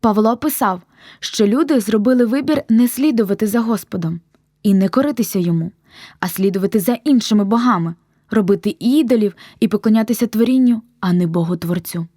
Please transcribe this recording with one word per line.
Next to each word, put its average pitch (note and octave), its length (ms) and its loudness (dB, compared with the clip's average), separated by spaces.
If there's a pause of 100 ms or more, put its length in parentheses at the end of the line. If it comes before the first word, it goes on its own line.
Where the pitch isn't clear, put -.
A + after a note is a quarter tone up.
Павло A3 300 2
писав, G#3+ 460 -2 (380)
що - 260 -2
люди C#4 340 2
зробили A3 440 2
вибір C#4 440 0
не A#3 200 4
слідувати A3+ 580 0
за G#3+ 140 0
Господом E3+ 600 -4 (420)
і G3 120 2
не F#3+ 140 2
коритися B3 500 -2
Йому, E3+ 340 -2 (480)
а F3+ 80 -4
слідувати F#3+ 520 -2
за A#3+ 140 0
іншими A3+ 500 2
богами, G3 500 0 (360)
робити G3+ 480 0
ідолів A#3 560 2 (260)
і A3 80 0
поклонятися A3 580 0
творінню, A#3+ 560 2 (180)
а F3+ 120 0
не F3+ 140 2
Богу E3+ 300 -2
Творцю. E3+ 500 -6 (100)